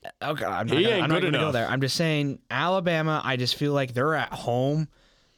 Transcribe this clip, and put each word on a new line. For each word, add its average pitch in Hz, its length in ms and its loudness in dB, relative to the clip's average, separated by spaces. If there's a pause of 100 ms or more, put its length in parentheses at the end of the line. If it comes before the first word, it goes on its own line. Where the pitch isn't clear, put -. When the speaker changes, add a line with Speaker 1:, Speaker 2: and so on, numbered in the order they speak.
(220)
Speaker 1:
Okay, 143 220 -4
I'm 98 220 -2
not 127 100 2
Speaker 2:
He 170 60 4
Speaker 1:
gonna, 226 140 4
Speaker 2:
ain't 165 80 2
Speaker 1:
I'm 143 60 2
not 170 120 2
Speaker 2:
good 185 100 2
Speaker 1:
gonna 135 60 2
go 117 60 2
Speaker 2:
enough. 151 100 0
Speaker 1:
there. 113 140 0
I'm 131 120 0
just 135 160 0
saying, 151 440 0 (100)
Alabama, 160 720 0
I 131 120 0
just 123 180 -2
feel 143 180 0
like 135 220 0
they're 143 220 0
at 123 160 -4
home. 139 560 0 (500)